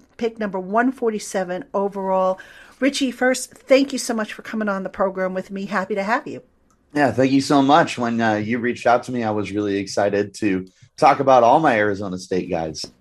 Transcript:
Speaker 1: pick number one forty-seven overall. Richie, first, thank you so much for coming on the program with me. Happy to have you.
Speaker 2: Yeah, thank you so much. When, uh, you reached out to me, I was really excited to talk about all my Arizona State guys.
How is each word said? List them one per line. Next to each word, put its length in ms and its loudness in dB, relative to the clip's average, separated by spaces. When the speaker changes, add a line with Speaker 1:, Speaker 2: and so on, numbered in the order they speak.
Speaker 1:
pick 200 -4
number 220 -6
one 320 0
forty-seven 840 -4
overall. 680 0
Richie, 300 0
first, 440 -2
thank 380 2
you 60 -6
so 160 -6
much 200 -6
for 100 -16
coming 260 -4
on 140 -4
the 60 -10
program 440 -4
with 160 -8
me. 160 -8
Happy 300 -4
to 80 -2
have 240 -4
you. 160 -12
Speaker 2:
Yeah, 180 4
thank 200 2
you 100 4
so 220 4
much. 340 4
When, 240 -2
uh, 140 2
you 240 -2
reached 260 -4
out 180 4
to 80 -10
me, 120 -4
I 80 0
was 200 -4
really 260 -2
excited 580 -2
to 320 -2
talk 240 4
about 220 6
all 180 6
my 160 4
Arizona 440 -2
State 320 -4
guys. 340 -6